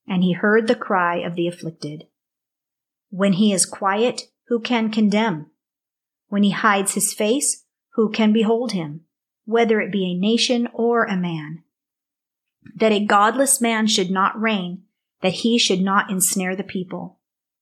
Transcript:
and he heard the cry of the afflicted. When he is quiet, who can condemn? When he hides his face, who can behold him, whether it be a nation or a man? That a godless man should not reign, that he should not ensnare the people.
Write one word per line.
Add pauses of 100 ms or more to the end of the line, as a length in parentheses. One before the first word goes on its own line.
and
he
heard
the
cry
of
the
afflicted. (1000)
When
he
is
quiet, (180)
who
can
condemn? (840)
When
he
hides
his
face, (300)
who
can
behold
him, (400)
whether
it
be
a
nation
or
a
man? (1120)
That
a
godless
man
should
not
reign, (400)
that
he
should
not
ensnare
the
people. (440)